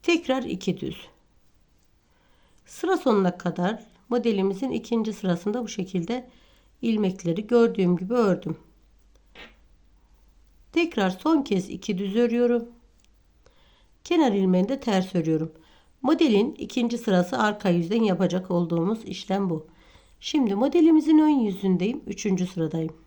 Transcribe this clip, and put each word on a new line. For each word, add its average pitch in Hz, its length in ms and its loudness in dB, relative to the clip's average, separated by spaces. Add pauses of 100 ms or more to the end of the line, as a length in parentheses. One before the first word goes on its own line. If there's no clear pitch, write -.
Tekrar 294 360 0
iki - 380 -6
düz. - 160 -8 (1700)
Sıra 359 300 -2
sonuna 196 420 2
kadar 180 460 -4 (240)
modelimizin 226 640 -2
ikinci 220 420 -4
sırasında 196 500 -4
bu 214 60 -8
şekilde 190 600 -6 (540)
ilmekleri 202 640 -2
gördüğüm 233 500 4
gibi 185 180 -6
ördüm. 190 440 0 (2250)
Tekrar 320 380 0
son 302 320 0
kez 196 280 -2
iki 185 280 -6
düz 196 180 -4
örüyorum. 240 520 2 (1400)
Kenar 320 280 4
ilmeğini 190 360 2
de 269 120 -4
ters 190 340 -2
örüyorum. 160 380 0 (500)
Modelin 262 520 2
ikinci 240 440 -4
sırası 190 400 2
arka 208 300 0
yüzden 175 340 0
yapacak 185 480 0
olduğumuz 175 540 -2
işlem 196 460 -4
bu. 156 160 -6 (540)
Şimdi 240 340 0
modelimizin 311 640 4
ön 311 100 6
yüzündeyim. 202 800 0
Üçüncü 190 400 -2
sıradayım. 160 500 -4 (100)